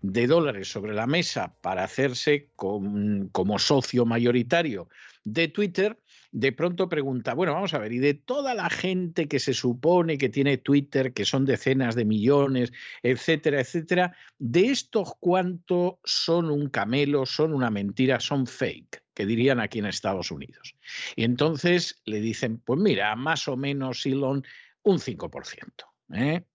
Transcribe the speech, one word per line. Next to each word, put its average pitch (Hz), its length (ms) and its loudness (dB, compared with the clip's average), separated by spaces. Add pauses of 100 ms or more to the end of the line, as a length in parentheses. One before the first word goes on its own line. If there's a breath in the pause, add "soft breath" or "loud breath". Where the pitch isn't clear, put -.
de 101 260 0
dólares 131 400 2
sobre 107 280 -6
la 110 120 0
mesa 143 540 -2
para 92 240 -2
hacerse 139 720 0
con, 101 760 -2
como 98 260 0
socio 127 480 2
mayoritario 120 800 0 (360 loud breath)
de 156 240 0
Twitter, 196 520 0 (320 soft breath)
de 131 200 0
pronto 175 360 -2
pregunta, 135 460 -2
"Bueno, 160 180 0
vamos 165 220 -4
a 139 40 0
ver, 110 140 -4
y 120 60 -2
de 139 160 4
toda 262 400 -4
la 170 160 -2
gente 180 580 -2
que 143 100 0
se 131 140 -2
supone 156 640 2
que 135 140 0
tiene 139 260 2
Twitter, 139 560 0
que 101 140 -2
son 135 180 2
decenas 131 500 2
de 117 120 2
millones, 127 680 2 (300 loud breath)
etcétera, 143 580 2
etcétera, 175 560 0 (220 loud breath)
¿de 165 320 4
estos 220 500 -2
cuántos 180 840 0
son 170 480 0
un 143 200 0
camelo, 131 560 0
son 160 260 0
una 131 160 0
mentira, 107 520 0
son 135 260 -2
fake?" - 560 -8 (100)
Que 104 140 -4
dirían 117 340 2
aquí 110 200 -4
en 104 60 -2
Estados 95 440 -4
Unidos. - 460 -14 (380 loud breath)
Y 113 100 -2
entonces 156 840 0
le 107 160 -2
dicen, 113 340 -2
"Pues 131 240 -2
mira, 107 360 2
más 147 320 -4
o 127 100 -4
menos, 135 480 -4
Elon, 135 380 0 (380 loud breath)
un 190 160 4
cinco 87 320 -8
por - 160 -12
ciento". - 400 -18 (260)
¿eh? 147 320 -2 (100)